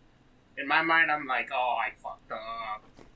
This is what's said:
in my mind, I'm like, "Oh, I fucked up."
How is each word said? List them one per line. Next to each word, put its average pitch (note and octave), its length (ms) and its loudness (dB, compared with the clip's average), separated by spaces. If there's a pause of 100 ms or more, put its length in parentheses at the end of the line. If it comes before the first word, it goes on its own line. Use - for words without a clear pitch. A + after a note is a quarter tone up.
(560)
in C#3 120 -6
my D#3 140 4
mind, E3 280 4
I'm D3+ 160 0
like, A#2+ 260 -2
"Oh, A#2+ 320 2
I A2 60 -4 (120)
fucked - 300 -14
up." A2+ 520 -8 (320)